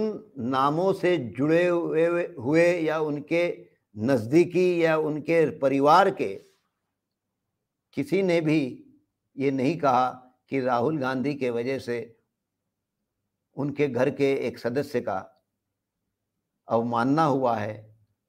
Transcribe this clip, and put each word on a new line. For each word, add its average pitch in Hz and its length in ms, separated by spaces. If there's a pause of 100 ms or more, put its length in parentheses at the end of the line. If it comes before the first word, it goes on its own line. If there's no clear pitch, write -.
(380)
नामों 143 540
से 180 260
जुड़े 151 480
हुए, 170 680
हुए 156 320 (140)
या 156 200
उनके 156 680 (280)
नज़दीकी 160 880
या 160 140
उनके 151 600
परिवार 143 520
के 107 240 (1600)
किसी 143 260
ने 170 180
भी 156 200 (760)
ये 139 140
नहीं 135 280
कहा 127 320 (380)
कि 135 120
राहुल 127 380
गांधी 131 360
के 127 160
वजह 123 280
से 120 200 (1600)
उनके 143 320
घर 127 220
के 139 220 (140)
एक 120 120
सदस्य 123 420
का 101 180 (1500)
अवमानना 120 560
हुआ 131 320
है, 107 400 (320)